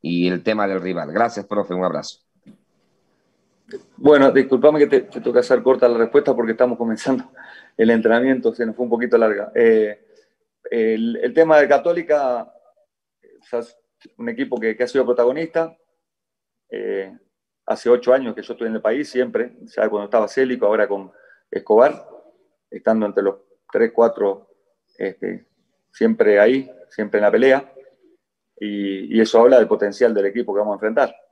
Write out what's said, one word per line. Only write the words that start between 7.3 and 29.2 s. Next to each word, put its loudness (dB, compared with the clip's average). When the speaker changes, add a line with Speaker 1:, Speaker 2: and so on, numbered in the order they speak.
Speaker 2:
el 2
entrenamiento, 0
se -6
nos -8
fue -6
un -6
poquito -2
larga. 0
Eh, 0
el, -4
el -4
tema 4
de 4
Católica, -2
o -20
sea, -6
es -18
un -10
equipo -6
que, -4
que -4
ha -2
sido -2
protagonista, -2
eh, -10
hace -6
ocho 4
años 0
que -14
yo -12
estoy -8
en -6
el -8
país, -4
siempre, -4
ya -4
cuando -6
estaba 0
Célico, -2
ahora 0
con -8
Escobar, 0
estando -2
entre -2
los -2
tres, 0
cuatro, 0
este, -10
siempre 2
ahí, 2
siempre -4
en 2
la 4
pelea, 2
y, -6
y 4